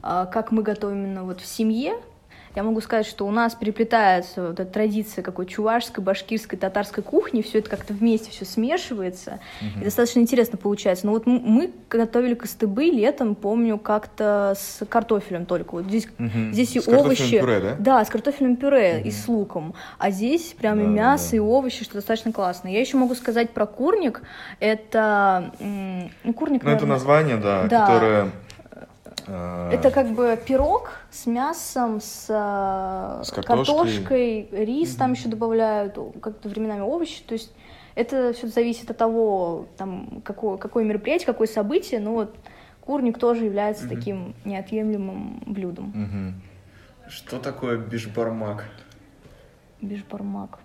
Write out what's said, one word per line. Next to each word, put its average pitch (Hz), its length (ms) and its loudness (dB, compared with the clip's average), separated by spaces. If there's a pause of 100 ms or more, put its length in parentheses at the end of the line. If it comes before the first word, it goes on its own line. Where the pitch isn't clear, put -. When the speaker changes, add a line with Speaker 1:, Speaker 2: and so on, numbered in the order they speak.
Speaker 1:
э, 180 300 -2
как 220 200 -2
мы 220 100 2
готовим 202 420 -4
именно 190 200 -8
вот 185 160 -10
в - 60 -16
семье, 233 480 0 (600)
я 202 100 -4
могу 220 180 0
сказать, 220 240 0
что 202 200 -6
у 202 40 -2
нас 233 240 2
переплетается 208 920 2
вот 170 120 -8
эта 185 100 -6
традиция 214 520 -2
какой 180 240 -6
чувашской, 220 580 -2
башкирской, 196 540 -2
татарской 202 440 -2
кухни, 277 380 2
всё 214 200 0
это 214 100 -8
как-то 202 240 -6
вместе 220 360 2
всё - 140 -12
смешивается, 220 960 -4 (220)
Speaker 2:
Мгм. 208 180 -6
Speaker 1:
и - 40 -6
достаточно 233 360 2
интересно 233 380 4
получается. 202 480 0
Но 208 60 2
вот 226 140 0
м-, 247 160 4
мы 247 280 4 (180)
готовили 233 460 2
кыстыбы 226 560 0
летом, 226 460 2
помню, 220 420 0
как-то 208 760 0
с - 300 -10
картофелем 202 640 0
только. 170 300 -2
Вот 175 100 -6
здесь, 214 220 -2 (100)
Speaker 2:
Мгм. 226 340 -2
Speaker 1:
здесь 233 240 2
и 240 40 2
Speaker 2:
С - 40 -4
картофельным 269 220 6
Speaker 1:
овощи. 247 340 4
Speaker 2:
пюре, 123 200 4
да? 196 180 -2
Speaker 1:
Да, 226 260 6
с - 60 -6
картофельным 247 460 0
пюре 247 420 4
Speaker 2:
Мгм. 226 100 -4
Speaker 1:
и - 20 -2
с 208 180 -6
луком. 190 440 -2 (260)
А 196 120 2
здесь 240 480 0
прям 214 200 2
и 208 40 2
Speaker 2:
Да, 208 80 4
да, 208 40 4
Speaker 1:
мясо, 254 360 4
Speaker 2:
да. 233 80 2
Speaker 1:
и - 20 4
овощи, 240 440 2
что - 100 -16
достаточно 220 380 -2
классно. 185 360 -2
Я 196 120 0
ещё 269 180 2
могу 254 160 4
сказать 233 400 0
про 214 100 2
курник. 302 560 0 (400)
Это, 208 1000 2
м, 190 520 -8 (120)
ну, 233 120 0
курник, 285 300 0
Speaker 2:
Ну, 147 60 2
это 147 140 4
Speaker 1:
наверное. 143 140 2
Speaker 2:
название, 143 400 4
да, 101 280 2
Speaker 1:
Да. 104 200 6
Speaker 2:
которое, 104 440 6 (960)
э, - 480 -6
Speaker 1:
Это - 180 6
как 269 220 2
бы 233 300 2
пирог 294 460 2 (220)
с - 140 -8
мясом, 240 720 -2
с, - 280 -14
э, 196 960 -2
Speaker 2:
С - 60 -10
картошкой. 240 460 2
Speaker 1:
картошкой, 226 720 0
рис 226 460 -2
там 262 140 0
Speaker 3:
Мгм. 254 80 -2
Speaker 1:
ещё 240 120 -6
добавляют, 220 680 0
о, - 220 -10
как-то 214 280 -10
временами 208 320 -6
овощи. 302 420 -4
То - 120 -8
есть - 180 -10 (420)
это 240 380 0
всё 240 160 -8
зависит 233 420 -2
от 220 60 -6
того, 202 720 0 (100)
там, 190 480 -10
какое, 202 320 -6
какое 220 280 -2
мероприятие, 214 420 0
какое 226 200 2
событие. 220 540 0
Но 214 140 -4
вот 214 200 -4 (460)
курник 247 380 0
тоже 233 260 2
является 208 420 -2
Speaker 3:
Мгм. - 80 -6
Speaker 1:
таким 190 400 -8 (100)
неотъемлемым 202 1000 -6
блюдом. 190 480 -8
Speaker 2:
Мгм. 95 400 -6 (760)
Speaker 3:
Что - 300 -12
такое 123 400 -4
бишбармак? 110 840 -6 (1160)
Speaker 1:
Бишбармак. 202 840 -10